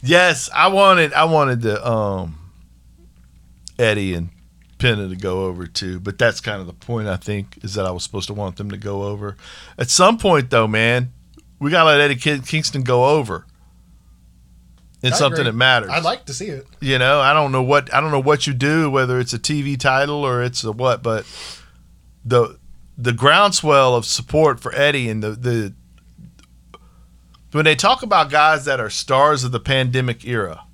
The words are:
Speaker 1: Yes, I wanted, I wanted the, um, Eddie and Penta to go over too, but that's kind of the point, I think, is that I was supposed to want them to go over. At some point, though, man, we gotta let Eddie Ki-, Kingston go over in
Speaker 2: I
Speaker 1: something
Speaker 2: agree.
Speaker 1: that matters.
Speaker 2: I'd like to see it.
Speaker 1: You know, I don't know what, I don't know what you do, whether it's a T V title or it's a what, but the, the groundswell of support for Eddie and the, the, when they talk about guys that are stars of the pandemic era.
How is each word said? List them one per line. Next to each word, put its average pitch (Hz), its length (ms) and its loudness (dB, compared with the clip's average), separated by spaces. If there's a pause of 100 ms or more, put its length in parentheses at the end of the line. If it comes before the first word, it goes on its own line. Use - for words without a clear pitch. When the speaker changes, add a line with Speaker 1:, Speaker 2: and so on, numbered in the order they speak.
Speaker 1:
Yes, 170 460 2
I 160 160 4
wanted, 185 440 4
I 151 120 4
wanted 143 360 2
the, 110 240 -2
um, 98 520 -4 (1400)
Eddie 104 360 0
and 85 160 -6 (500)
Penta 104 300 0
to 92 60 -8
go 95 300 -4
over 90 220 -8
too, 90 320 -8
but 95 180 -10
that's 117 220 0
kind 104 220 -8
of 90 60 -14
the 85 60 -16
point, 113 340 -8
I 92 100 -4
think, 101 460 -8
is 104 120 -10
that 98 100 -2
I 92 60 -2
was 90 120 -8
supposed 98 240 -10
to 104 60 -10
want 101 240 -8
them 104 140 -10
to 101 60 -12
go 101 260 -8
over. 101 320 -10 (420)
At 123 120 -4
some 202 280 4
point, 151 320 2
though, 113 180 2
man, 117 440 0 (480)
we 143 120 -2
gotta 165 180 4
let 147 100 6
Eddie 143 160 4
Ki-, 143 240 -2
Kingston 147 440 -4
go 123 220 2 (120)
over 104 280 -6 (1600)
in 123 100 -2
Speaker 2:
I - 20 -2
Speaker 1:
something 147 260 2
Speaker 2:
agree. 123 100 0
Speaker 1:
that 113 60 -6
matters. 123 340 4
Speaker 2:
I'd 165 120 -2
like 202 220 -4
to 139 80 -14
see 175 140 -10
it. 135 180 -12 (140)
Speaker 1:
You 135 200 0
know, 135 200 4
I 135 140 4
don't 151 180 2
know 131 120 0
what, 139 300 2
I 127 80 4
don't 156 100 -2
know 139 100 2
what 147 260 2
you 143 60 -2
do, 147 360 0
whether 127 300 0
it's 123 140 -4
a 120 60 -6
T 147 220 -4
V 139 160 -4
title 143 480 0
or 123 180 0
it's 123 200 -6
a 113 80 -6
what, 120 320 -2
but 110 220 -4 (1000)
the, 117 320 0 (400)
the 120 160 -2
groundswell 143 840 4
of 117 100 -2
support 143 540 0
for - 160 -10
Eddie 139 340 0
and 110 140 -4
the, 107 80 -4
the, 113 420 -4 (1800)
when 151 140 0
they 156 100 4
talk 240 280 0
about 180 260 2
guys 151 360 2
that 135 140 -2
are 110 100 -4
stars 139 540 2
of 127 80 -4
the 120 80 -4
pandemic 127 680 -2
era. 107 380 -6 (100)